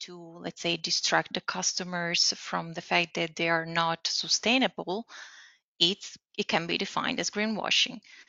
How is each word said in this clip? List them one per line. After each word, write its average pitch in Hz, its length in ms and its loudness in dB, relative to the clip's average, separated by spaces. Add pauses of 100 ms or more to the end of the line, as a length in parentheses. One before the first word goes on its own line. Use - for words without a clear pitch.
to, 180 140 -12
let's 170 460 -10
say, 170 140 0
distract - 580 2
the 185 60 -2
customers 180 960 0
from 165 360 -4
the 175 80 -6
fact 175 340 2
that 165 200 -2
they 165 140 0
are 165 180 2
not 165 400 0
sustainable, 214 1000 0 (720)
it's, 175 360 2 (200)
it - 100 -2
can 170 220 0
be 170 100 0
defined - 400 -2
as 175 120 -2
greenwashing. - 680 0 (300)